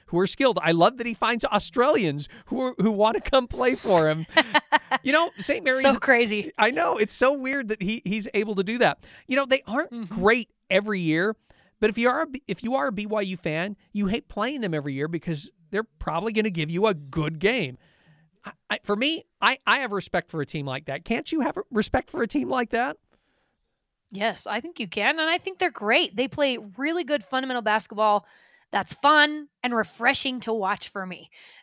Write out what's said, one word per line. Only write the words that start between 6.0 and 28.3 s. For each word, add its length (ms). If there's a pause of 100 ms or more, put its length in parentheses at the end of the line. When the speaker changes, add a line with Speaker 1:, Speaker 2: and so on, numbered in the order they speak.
Speaker 1:
I 120
know. 260
It's 160
so 200
weird 360
that 120
he, 240
he's 300
able 220
to 80
do 140
that. 260 (240)
You 80
know, 80
they 220
aren't 260
Speaker 2:
Mm-hmm. 220
Speaker 1:
great 360 (200)
every 280
year, 380 (420)
but 100
if 100
you 100
are 140
a 40
B-, 220
if 160
you 100
are 140
a 40
B 140
Y 140
U 160
fan, 400 (160)
you 140
hate 220
playing 320
them 140
every 200
year 120
because 440 (200)
they're 140
probably 480
gonna 180
give 200
you 160
a 80
good 440
game. 400 (640)
I, 80 (180)
I, 120
for 140
me, 280 (160)
I, 260
I 140
have 120
respect 380
for 100
a 60
team 200
like 200
that. 180
Can't 260
you 120
have 160 (120)
respect 400
for 120
a 40
team 220
like 220
that? 260 (1120)
Speaker 2:
Yes, 360
I 140
think 200
you 80
can, 320
and 80
I 100
think 200
they're 120
great. 460
They 120
play 300 (180)
really 280
good 180
fundamental 400
basketball 640 (440)